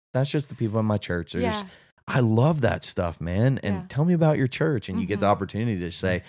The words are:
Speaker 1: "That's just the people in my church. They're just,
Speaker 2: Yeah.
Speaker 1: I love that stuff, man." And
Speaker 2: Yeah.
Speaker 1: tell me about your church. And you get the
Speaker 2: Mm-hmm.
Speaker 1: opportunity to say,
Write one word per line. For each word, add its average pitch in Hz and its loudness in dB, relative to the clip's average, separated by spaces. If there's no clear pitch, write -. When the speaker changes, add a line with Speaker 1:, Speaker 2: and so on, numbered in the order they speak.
Speaker 1:
"That's 131 0
just 147 -2
the - -14
people 113 -2
in 110 2
my 107 2
church. 85 -4
They're - -2
just, 208 -2
Speaker 2:
Yeah. 185 -18
Speaker 1:
I - 0
love 123 4
that 92 0
stuff, 87 -4
man." 104 0
And 101 0
Speaker 2:
Yeah. 90 -6
Speaker 1:
tell 143 0
me 180 4
about 160 2
your 135 2
church. 143 -2
And 95 -2
you 92 -2
get 101 -2
the 98 2
Speaker 2:
Mm-hmm. 104 6
Speaker 1:
opportunity 101 -2
to 87 -4
say, 90 -2